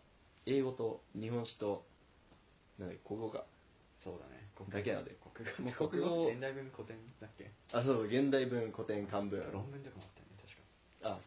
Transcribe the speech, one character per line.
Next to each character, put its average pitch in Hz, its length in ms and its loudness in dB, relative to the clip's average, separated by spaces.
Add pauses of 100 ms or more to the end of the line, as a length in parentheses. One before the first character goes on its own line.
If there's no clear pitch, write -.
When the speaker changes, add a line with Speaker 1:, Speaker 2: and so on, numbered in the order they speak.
(460)
Speaker 1:
英 135 160 6
語 131 100 2
と 113 300 -2 (160)
日 110 120 -2
本 120 160 0
史 - 120 -10
と、 101 280 0 (920)
な 95 80 -4
ん - 20 -4
だ 90 60 -6
っ - 40 -12
け、 - 100 -18
国 107 120 -4
語 113 100 -2
か。 - 160 -4 (560)
Speaker 2:
そ 90 120 -6
う 85 40 -8
だ 67 100 -14
ね。 64 260 -16
国 98 160 -10
語。 98 60 -4
Speaker 1:
だ 104 60 2
け 110 100 2
な - 80 0
の - 40 -8
で。 - 120 -12 (180)
Speaker 2:
国 113 140 -8
語。 - 140 -4
Speaker 1:
も 127 240 0
う - 40 -6
国 175 120 2
語。 170 280 4
Speaker 2:
現 120 100 -2
代 135 120 0
文 135 180 -8
古 110 160 -10
典 110 100 -10 (240)
だ 107 60 -10
っ - 100 -18
け？ - 140 -14 (220)
Speaker 1:
あ、 120 100 4
そ 123 200 6
う、 107 40 2
現 135 240 6
代 135 160 6
文、 117 260 2
古 - 140 -4
典、 104 200 0
漢 101 160 2
文。 98 180 0 (120)
Speaker 2:
論 101 180 -4
文 139 120 -10
と 131 80 -12
か 98 80 -14
も 90 60 -12
あ - 20 -14
っ - 80 -20
た - 60 -20
よ - 60 -20
ね、 - 120 -20
確 - 160 -20 (480)
か。 98 160 0
Speaker 1:
あ、 - 80 -12